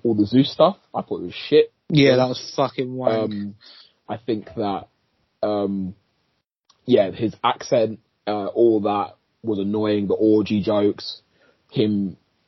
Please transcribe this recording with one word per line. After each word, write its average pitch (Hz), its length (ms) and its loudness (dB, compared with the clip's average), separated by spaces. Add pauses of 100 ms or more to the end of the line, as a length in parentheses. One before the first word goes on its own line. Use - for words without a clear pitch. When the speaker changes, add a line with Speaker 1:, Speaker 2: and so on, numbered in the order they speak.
Speaker 1:
all 117 120 0
the 104 120 2
Zeus 127 260 2
stuff. 180 240 2 (180)
I 107 80 -4
thought 95 200 -8
it 87 40 -10
was - 80 -12
shit. - 380 2 (160)
Speaker 2:
Yeah, 139 280 6
that 127 120 2
was - 260 -8
fucking 127 400 -2
wank. 127 180 -6 (200)
Speaker 1:
Um, 101 220 -8 (540)
I 107 100 -8
think 107 280 -6 (100)
that, 101 300 -6 (560)
um, 98 520 -4 (920)
yeah, 107 240 2
his 107 320 -6
accent, 113 560 -2 (280)
uh, 104 200 -6
all 110 360 2
that 101 340 -4 (260)
was 107 160 -4
annoying. 104 480 -2
The 92 80 0
orgy 107 480 2
jokes, - 600 -2 (480)
him 101 460 -2 (320)